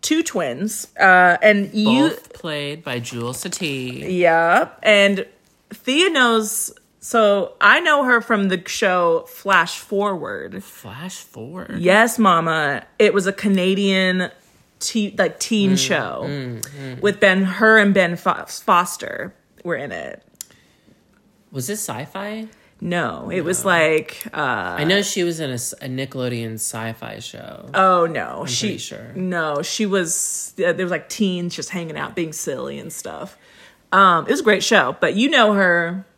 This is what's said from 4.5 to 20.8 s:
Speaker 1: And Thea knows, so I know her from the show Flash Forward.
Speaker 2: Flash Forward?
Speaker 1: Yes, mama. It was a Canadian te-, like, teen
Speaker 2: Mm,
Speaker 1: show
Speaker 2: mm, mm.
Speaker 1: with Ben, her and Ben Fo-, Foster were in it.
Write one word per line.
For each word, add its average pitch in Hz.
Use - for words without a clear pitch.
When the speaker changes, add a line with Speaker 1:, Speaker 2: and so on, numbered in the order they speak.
Speaker 1:
And 202
Thea 302
knows, 226
so 202
I 233
know 302
her 247
from 202
the 180
show 180
Flash 180
Forward. 196
Speaker 2:
Flash 135
Forward? 160
Speaker 1:
Yes, 214
mama. 160
It 208
was 190
a 196
Canadian 190
te-, -
like, 180
teen 196
Speaker 2:
Mm, 180
Speaker 1:
show 101
Speaker 2:
mm, 127
mm. 135
Speaker 1:
with 202
Ben, 190
her 220
and 202
Ben 175
Fo-, -
Foster -
were 170
in 131
it. 78